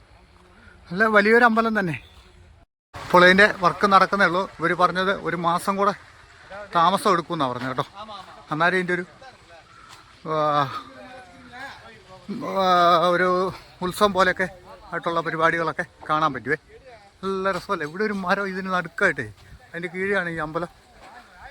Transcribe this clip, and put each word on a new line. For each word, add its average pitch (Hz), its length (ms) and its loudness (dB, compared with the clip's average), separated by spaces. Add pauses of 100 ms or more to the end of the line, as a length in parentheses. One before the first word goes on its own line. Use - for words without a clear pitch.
(880)
നല്ല 208 260 0
വലിയൊരു 226 340 6
അമ്പലം 220 300 0
തന്നെ. 165 180 -4 (1080)
ഇപ്പോൾ 180 240 6
ഇതിൻ്റെ 202 180 6 (160)
വർക്ക് 175 320 0
നടക്കുന്നേ 190 360 4
ഉള്ളൂ. 185 120 0 (160)
ഇവർ 165 140 -2 (100)
പറഞ്ഞത് 185 300 0 (160)
ഒരു 170 180 -4
മാസം 175 340 -2
കൂടെ 202 140 0 (800)
താമസം 185 380 4
എടുക്കുമെന്നാണ് 156 380 -2
പറഞ്ഞത് 127 200 -6
കേട്ടോ. 135 140 -4 (640)
അന്നേരം 170 300 2
ഇതിൻ്റെ 180 180 -2
ഒരു, 180 80 -10 (1300)
ആ, - 20 0 (2250)
ആ, 185 100 2 (460)
ഒരു 180 140 2 (560)
ഉത്സവം 196 340 0
പോലെയൊക്കെ 185 300 2 (420)
ആയിട്ടുള്ള 170 340 -4
പരിപാടികളൊക്കെ 165 580 0 (260)
കാണാൻ 156 240 0
പറ്റുമേ. 127 240 -4 (640)
നല്ല 190 340 -4
രസമല്ലേ, 170 320 -6
ഇവിടെ 180 200 -6
ഒരു 208 80 -6 (100)
മരം 196 260 0
ഇതിന് 190 240 -8
നടുക്കായിട്ടേ, 165 500 -2 (440)
അതിൻ്റെ 170 240 -10
കീഴെയാണ് 185 420 -4
ഈ - 100 -8
അമ്പലം. 165 240 -8 (800)